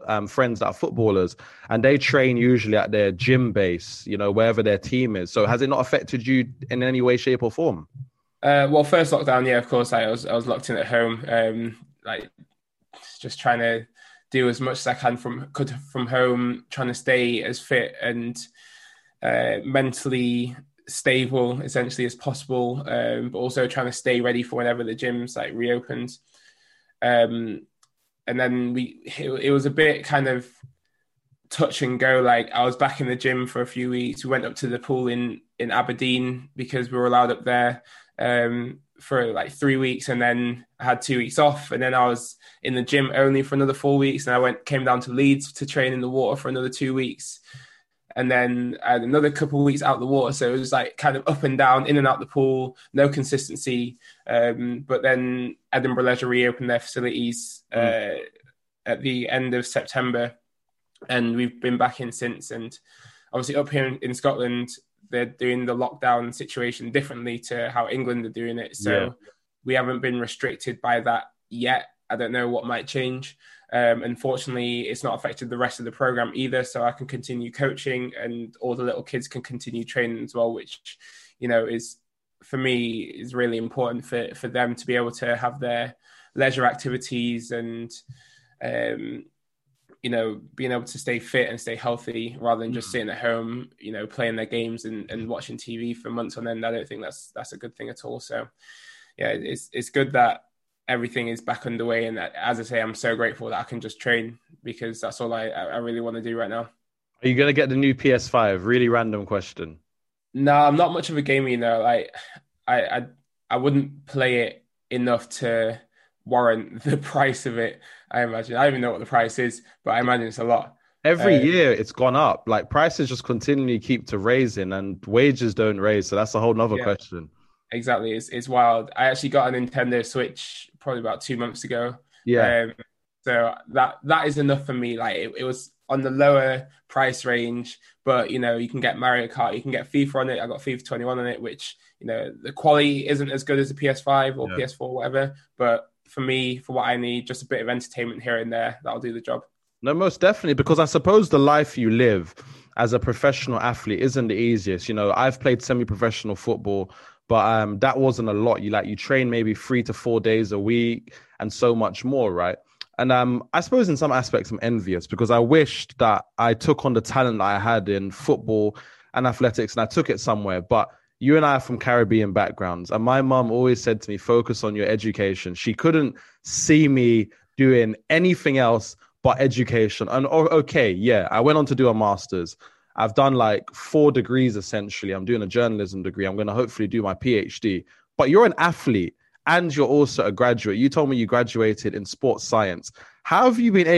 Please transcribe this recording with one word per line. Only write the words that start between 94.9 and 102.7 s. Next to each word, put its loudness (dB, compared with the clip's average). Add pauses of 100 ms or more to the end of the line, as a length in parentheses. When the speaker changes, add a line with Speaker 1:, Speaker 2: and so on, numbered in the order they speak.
Speaker 2:
and -8
watching -10
T -12
V -6
for -12
months -8
on -8
end. -6
I -2
don't -8
think -14
that's, -16
that's -14
a -16
good -16
thing -12
at -16
all. -12
So, -10 (680)
yeah, -4
it's, -8
it's -8
good 0
that 2 (420)
everything -4
is -8
back -8
underway. -2
And -6
that, -8
as -4
I -8
say, -2